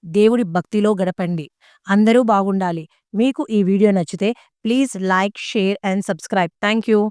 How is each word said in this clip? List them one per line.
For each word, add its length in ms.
దేవుడి 380
భక్తిలో 520
గడపండి. 560
అందరూ 340
బాగుండాలి. 680
మీకు 360
ఈ 120
వీడియో 280
నచ్చితే 440
please 340
like, 380
share 380
and 140
subscribe. 420
Thank 240
you. 120